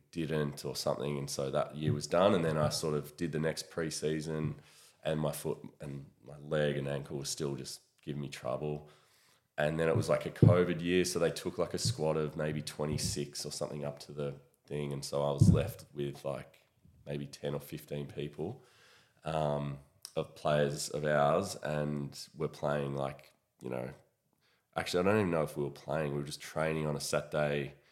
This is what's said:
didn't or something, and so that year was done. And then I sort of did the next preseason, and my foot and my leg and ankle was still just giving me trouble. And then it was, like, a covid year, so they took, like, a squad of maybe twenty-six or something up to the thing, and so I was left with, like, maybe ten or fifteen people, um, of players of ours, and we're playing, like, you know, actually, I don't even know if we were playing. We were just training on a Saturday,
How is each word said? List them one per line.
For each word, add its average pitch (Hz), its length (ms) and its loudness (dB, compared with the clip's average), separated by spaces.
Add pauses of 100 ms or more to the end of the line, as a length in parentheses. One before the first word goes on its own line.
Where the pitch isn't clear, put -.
(120)
didn't 76 520 -2
or 65 120 -6
something, 71 420 0
and 69 100 -6
so 69 220 -2
that 71 240 0
year 76 180 0
was 73 140 -2
done. 95 300 6
And 82 80 2
then 78 120 2
I 76 120 4
sort 76 260 0
of 73 220 -4
did 82 160 -2
the 78 80 0
next 78 280 -2
preseason, 78 880 -2 (480)
and 78 160 0
my 76 140 0
foot 76 260 -4 (220)
and 69 260 -10 (180)
my 71 120 -18 (120)
leg 76 280 2
and 69 100 -2
ankle 71 320 -4
was 71 100 -6
still 69 280 -2
just - 240 -10 (240)
giving 73 180 -4
me 67 60 -6
trouble. 73 600 -4 (680)
And 78 220 2
then 82 80 4
it 80 80 6
was, - 120 2
like, - 160 4
a 76 60 -6
covid 87 500 8
year, 87 240 4
so - 140 0
they 82 140 4
took, - 260 -6
like, 87 160 0
a 87 40 0
squad 78 380 0
of 76 200 0
maybe 76 260 -2
twenty-six 73 840 -4
or 73 60 -8
something 73 340 -6
up 71 220 -6
to 73 60 -14
the 71 220 -4 (340)
thing, 73 240 -4
and 69 120 -6
so 71 200 -2
I 71 80 2
was 71 180 8
left 73 420 2
with, 71 320 -6
like, 69 360 -8 (480)
maybe 71 180 -6
ten 73 280 -6
or 71 60 -4
fifteen 73 460 -8
people, 76 560 -8 (640)
um, 73 560 0 (340)
of - 220 -4
players 73 540 2
of 73 140 -4
ours, 76 600 4
and 73 520 -2 (200)
we're 76 100 -2
playing, 71 480 -2
like, 69 380 -6 (300)
you 64 60 -8
know, 62 220 -4 (840)
actually, 87 260 0
I - 20 4
don't 104 180 6
even 92 100 2
know 82 120 2
if 76 120 -4
we 73 80 -2
were 71 60 0
playing. 73 440 -2
We 71 80 -2
were 71 60 -4
just 76 140 -8
training 78 460 -2
on 73 100 0
a 71 40 -4
Saturday, 73 760 0 (180)